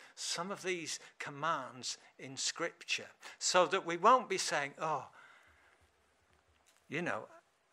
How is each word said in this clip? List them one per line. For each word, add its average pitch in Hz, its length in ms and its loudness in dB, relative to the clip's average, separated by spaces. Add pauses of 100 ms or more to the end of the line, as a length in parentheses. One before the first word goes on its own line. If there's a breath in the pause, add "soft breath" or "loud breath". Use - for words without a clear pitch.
(160 loud breath)
some - 360 -4
of 160 120 -10
these 170 360 -4 (200 loud breath)
commands 139 760 -4 (200 loud breath)
in 135 200 -12
Scripture, - 680 -4 (300 loud breath)
so 180 280 6
that 175 200 0
we 170 120 -2
won't 220 320 8
be 190 80 0
saying, 147 420 0
"Oh, 156 280 -2 (1800 loud breath)
you 156 140 -4
know, 113 260 -4 (460)